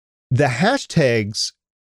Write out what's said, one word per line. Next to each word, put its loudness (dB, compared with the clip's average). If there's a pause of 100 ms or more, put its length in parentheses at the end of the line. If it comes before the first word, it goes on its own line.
(300)
The 2
hashtags 0 (320)